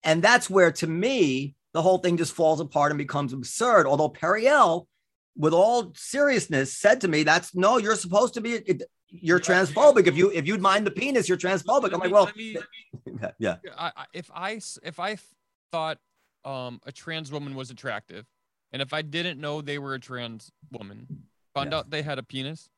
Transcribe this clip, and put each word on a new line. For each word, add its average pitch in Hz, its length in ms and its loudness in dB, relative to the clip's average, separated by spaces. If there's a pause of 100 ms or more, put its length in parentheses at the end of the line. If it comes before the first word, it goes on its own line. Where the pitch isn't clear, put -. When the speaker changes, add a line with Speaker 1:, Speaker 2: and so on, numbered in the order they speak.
Speaker 1:
And 160 200 2
that's - 260 4
where, 185 240 4
to 165 140 -4
me, 160 640 0 (200)
the 160 100 -2
whole 185 160 4
thing 175 180 0
just 160 160 -4
falls 156 260 2
apart 147 320 0
and 147 60 -4
becomes 143 340 -4
absurd. 170 540 2
Although 143 240 2
Periel, 214 760 2 (500)
with 156 160 2
all 208 420 2
seriousness, 226 800 -2
said 240 260 4
to 190 60 -2
me, 156 140 0
"That's, 156 320 2
no, 196 240 4
you're 214 180 0
supposed 202 400 0
to 233 60 -6
be, 233 120 -4
it, 196 300 -4 (240)
you're 175 320 0
Speaker 2:
Yeah, - 40 -4 (160)
yeah. 190 60 4
Speaker 1:
transphobic. 214 420 6
If 151 100 2
you, 196 140 4
if 160 160 -2
you'd 196 140 -2
mind 202 260 2
the - 40 -2
penis, 233 380 -2
you're 180 80 0
transphobic." 190 460 0
Speaker 2:
Let 185 100 -2
Speaker 1:
I'm 175 60 -4
like, 185 80 -4
Speaker 2:
me, 180 60 -2
Speaker 1:
"Well," 208 120 8
Speaker 2:
let - 100 -10
me, 220 220 -10 (480)
Speaker 1:
<laughs> - 160 -14
yeah, 101 180 -10
yeah. 101 160 -2 (220)
Speaker 2:
I, 160 180 -8
I, - 180 -16
if 175 200 -16
I 196 220 -10
s-, - 280 -16
if 175 160 -14
I 190 100 -6
th-, 214 100 -10 (520)
thought, 160 280 -6 (460)
um, 127 420 -12
a 147 40 -16
trans 160 400 -12
woman 143 220 -10
was 131 160 -12
attractive, 107 560 -12 (460)
and 131 100 -10
if 135 120 -8
I 156 100 -6
didn't 160 360 -8
know 151 220 -8
they 143 160 -8
were 139 160 -10
a 131 60 -10
trans 120 520 -14 (200)
woman, 104 360 -16 (460)
found 139 180 -6
Speaker 1:
Yeah. 160 80 -4
Speaker 2:
out 143 120 -12
they 151 100 -6
had 143 160 -6
a 131 60 -12
penis 139 440 -12 (100)